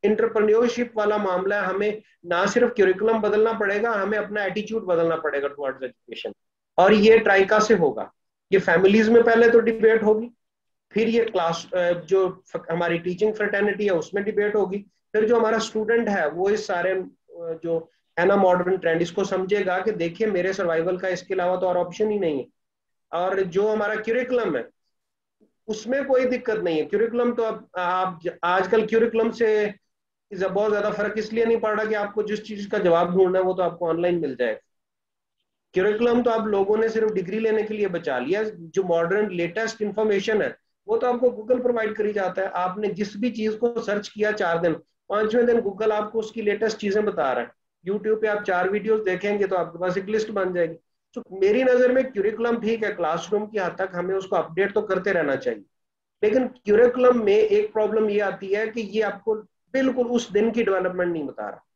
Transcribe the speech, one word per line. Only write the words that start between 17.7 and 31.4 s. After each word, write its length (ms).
है 80
ना 100
modern 400
trend, 260
इसको 220
समझेगा 560
कि 120
देखिए 340
मेरे 260
survival 440
का 120
इसके 260
अलावा 220
तो 100
और 100
option 340
ही 80
नहीं 200
है। 80
और 280
जो 280
हमारा 280
curriculum 600
है 120
उसमें 380
कोई 220
दिक्कत 320
नहीं 200
है, 60
Curriculum 480
तो 100
अब 260
आप 460
ज-, 80
आजकल 420
curriculum 440
से 440
इस-, 100
बहुत 280
ज्यादा 200
फर्क 280
इसलिए 260